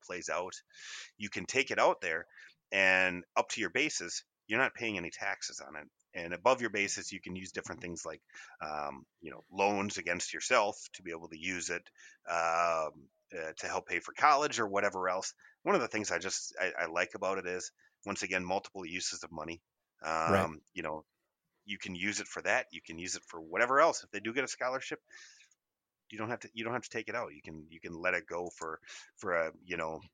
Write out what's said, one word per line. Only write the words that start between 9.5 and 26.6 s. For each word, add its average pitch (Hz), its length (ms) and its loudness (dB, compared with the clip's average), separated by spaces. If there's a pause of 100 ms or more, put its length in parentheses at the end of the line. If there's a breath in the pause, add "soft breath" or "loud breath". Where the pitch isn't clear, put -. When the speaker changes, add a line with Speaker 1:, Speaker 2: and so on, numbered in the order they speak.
Speaker 1:
loans 98 460 4
against 87 360 -2
yourself 107 440 4 (160)
to 95 100 -16
be 85 80 -8
able 82 180 -10
to 80 80 -14
use 90 320 -2
it, 87 140 -2 (460 soft breath)
um, 82 800 2 (300)
uh, 80 220 -6
to 92 80 -6
help 90 200 -2
pay 90 120 2
for 78 140 -12
college 143 460 4
or 107 80 2
whatever 98 420 2
else. 92 240 -2 (300 soft breath)
One 190 120 4
of 151 60 6
the 113 60 0
things 104 240 -2
I 87 60 2
just, - 420 -4
I, 90 120 2 (120)
I - 40 0
like 87 260 0
about 95 240 0
it 90 80 -4
is, 90 260 -4 (340)
once 101 180 -2
again, 92 200 0
multiple 95 420 -2
uses 87 380 -6
of 78 80 -14
money. 80 300 -8 (400)
Speaker 2:
Right. 80 380 4
Speaker 1:
Um, 80 220 -2 (120)
you 87 80 -8
know, 78 220 -4 (640)
you 101 120 -8
can 95 160 -8
use 95 260 -2
it 90 80 -6
for 92 140 -8
that. 107 300 2
You 82 100 -10
can 82 160 -10
use 90 180 -6
it - 120 -10
for 85 120 -12
whatever 113 400 4
else. 160 240 6
If - 80 -20
they 101 100 -6
do 113 120 -2
get 131 120 2
a - 20 -6
scholarship, 131 520 -4 (1080 loud breath)
you 107 80 -14
don't 110 120 -2
have 120 100 -2
to, 107 140 -16
you 113 100 -6